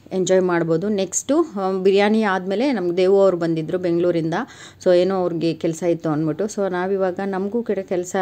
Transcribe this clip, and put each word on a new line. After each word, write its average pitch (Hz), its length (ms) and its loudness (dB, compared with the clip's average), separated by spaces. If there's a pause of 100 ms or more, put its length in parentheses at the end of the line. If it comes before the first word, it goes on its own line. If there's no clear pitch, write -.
(120)
ಎಂಜಾಯ್ 185 280 2
ಮಾಡ್ಬೋದು. 170 480 0
ನೆಕ್ಸ್ಟು, 208 720 -2
ಆ, 190 220 -2
ಬಿರಿಯಾನಿ 202 400 4
ಆದ್ಮೇಲೆ 202 500 -2
ನಮ್ಗೆ 180 240 -2
ದೇವು 190 240 4
ಅವ್ರು 190 160 4
ಬಂದಿದ್ರು 165 420 -2
ಬೆಂಗಳೂರಿಂದ. 170 560 0 (500)
So 180 140 6
ಏನೋ 185 160 2
ಅವ್ರಿಗೆ 170 400 -2
ಕೆಲ್ಸ 165 280 -4
ಇತ್ತು 165 260 0
ಅಂದ್ಬಿಟ್ಟು. 156 360 -2
So 202 280 -4
ನಾವಿವಾಗ, 190 540 -2
ನಮಗೂ 196 360 -4
ಕಡೆ 190 200 -4
ಕೆಲ್ಸ 180 400 -4